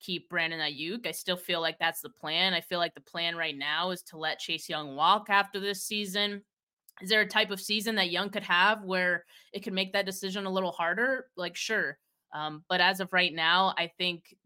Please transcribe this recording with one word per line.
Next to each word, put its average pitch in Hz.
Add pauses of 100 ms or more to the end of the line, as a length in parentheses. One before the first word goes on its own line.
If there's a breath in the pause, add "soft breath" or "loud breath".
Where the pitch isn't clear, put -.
keep 175
Brandon 165
Ayuk. 156
I 160
still 180
feel 175
like 165
that's 165
the 147
plan. 170
I 170
feel 180
like 170
the 151
plan 170
right 160
now 151
is 175
to 165
let 156
Chase 165
Young 151
walk 196
after 196
this 196
season. 202 (560)
Is 185
there 220
a 208
type 214
of 190
season 214
that 185
Young 185
could 202
have 196
where 180 (280 soft breath)
it 196
could 196
make 190
that 202
decision 190
a 190
little 185
harder? 214
Like, 175
sure. 170 (340)
Um, 151
but 180
as 185
of 185
right 180
now, 170
I 170 (120)
think 175